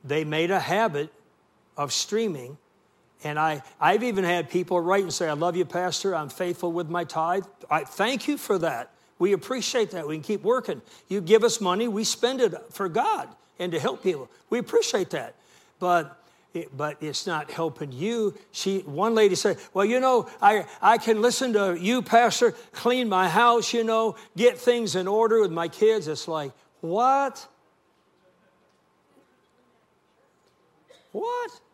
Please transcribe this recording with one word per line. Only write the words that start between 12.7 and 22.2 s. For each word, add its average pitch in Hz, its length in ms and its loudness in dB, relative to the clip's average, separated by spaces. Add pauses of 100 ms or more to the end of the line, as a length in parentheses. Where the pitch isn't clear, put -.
for 190 200 -6
God 320 380 -2 (300)
and 185 140 -6
to 160 80 -4
help 143 220 -6
people. 151 260 -4 (220)
We 233 80 0
appreciate 247 520 0
that. 123 240 -8 (440)
But 175 440 0 (300)
it, 165 240 -12
but 147 260 -6
it's 151 240 -8
not 156 240 -4
helping 151 420 -6
you. 208 420 -2 (180)
She, 190 280 -2
one 190 340 -2
lady 208 200 6
said, 185 220 0 (160)
"Well, 196 140 2
you 247 120 2
know, 254 300 4 (140)
I, 202 240 6 (160)
I 220 160 6
can 220 240 2
listen 247 320 0
to 196 260 2
you, 226 220 0
Pastor, 233 500 4 (200)